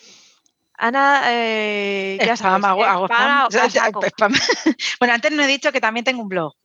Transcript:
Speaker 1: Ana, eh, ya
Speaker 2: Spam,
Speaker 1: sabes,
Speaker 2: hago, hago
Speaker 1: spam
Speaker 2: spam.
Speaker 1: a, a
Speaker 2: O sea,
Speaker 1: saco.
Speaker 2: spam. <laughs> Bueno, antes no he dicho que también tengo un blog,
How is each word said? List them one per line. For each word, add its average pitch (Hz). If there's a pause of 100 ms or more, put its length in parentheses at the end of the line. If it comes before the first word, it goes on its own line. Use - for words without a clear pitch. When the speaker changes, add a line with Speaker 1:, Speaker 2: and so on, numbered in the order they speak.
(800)
Speaker 1:
Ana, 277
eh, 208
ya 226
Speaker 2:
Spam, 196
Speaker 1:
sabes, -
Speaker 2:
hago, 196
hago 190
Speaker 1:
spam 233
Speaker 2:
spam. 254
Speaker 1:
a, 285
a 254
Speaker 2:
O 214
sea, 233
Speaker 1:
saco. 226
Speaker 2:
spam. 208
<laughs> -
Bueno, 240
antes 285
no 294
he 277
dicho 277
que 262
también 226
tengo 254
un 208
blog, 170 (100)